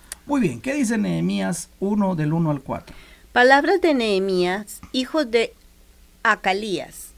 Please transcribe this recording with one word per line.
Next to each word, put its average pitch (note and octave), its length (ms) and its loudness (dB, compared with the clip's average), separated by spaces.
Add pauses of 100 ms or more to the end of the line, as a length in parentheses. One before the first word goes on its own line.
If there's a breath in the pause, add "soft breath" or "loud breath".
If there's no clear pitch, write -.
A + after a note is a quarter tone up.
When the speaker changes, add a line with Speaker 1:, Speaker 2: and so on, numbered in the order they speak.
(260 loud breath)
Speaker 1:
Muy C#4 140 0
bien, B2+ 200 0
¿qué C4 140 -6
dice A#3+ 240 0
Nehemías F#3 720 -2 (120)
uno, G3 340 0
del D#3 180 -2
uno E3 200 0
al C#3 80 -4
cuatro? - 340 -12 (380 loud breath)
Speaker 2:
Palabras C#4+ 480 6
de E4 140 4
Nehemías, G3 840 0 (120)
hijo C4 320 -2
de A3+ 280 0 (680)
Acalías. G3+ 960 -2